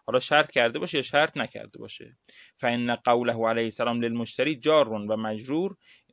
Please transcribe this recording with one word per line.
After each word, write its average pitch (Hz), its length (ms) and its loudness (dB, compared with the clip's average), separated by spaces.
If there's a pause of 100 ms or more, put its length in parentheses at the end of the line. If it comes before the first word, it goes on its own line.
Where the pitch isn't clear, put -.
حالا 120 140 2
شرط 151 320 2
کرده 120 280 0
باشه 170 180 -4
یا 135 40 0
شرط 147 360 0
نکرده 110 420 -10
باشه. 117 380 -18 (400)
فان 120 380 0
قوله 120 520 2
علیه 113 160 2
السلام 117 380 -2
للمشتری 117 540 -2
جار 143 340 4
و 107 280 -4
مجرور، 113 580 -4 (380)